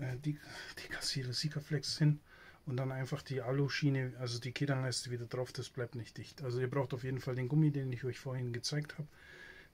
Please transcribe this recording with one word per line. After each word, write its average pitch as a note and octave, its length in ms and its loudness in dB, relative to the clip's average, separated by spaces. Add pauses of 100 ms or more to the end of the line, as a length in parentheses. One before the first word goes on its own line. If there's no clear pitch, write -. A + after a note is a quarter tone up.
äh, B2+ 220 -2
Dek-, D3 160 0 (440)
Dekasil, - 500 -2
Sikaflex D3 640 0
hin D3+ 220 8 (460)
und B2+ 120 0
dann C3 140 0
einfach C3 300 -2
die C3 200 -2
Aluschiene, C3+ 760 4
also A#2+ 200 -2
die B2 120 -4
Kedernleiste C3 600 0
wieder A#2+ 140 -4
drauf, B2 260 -2
das - 180 -6
bleibt A#2+ 260 -4
nicht A2+ 220 -8
dicht. - 260 -12
Also B2 160 0
ihr B2+ 100 2
braucht C3+ 240 0
auf A#2+ 100 -4
jeden C3 160 0
Fall B2+ 160 -2
den B2+ 120 0
Gummi, D3+ 240 8
den C#3 200 0
ich A#2+ 120 -4
euch B2 160 -2
vorhin B2+ 340 -4
gezeigt D3 440 -2
hab. D3 80 -4 (680)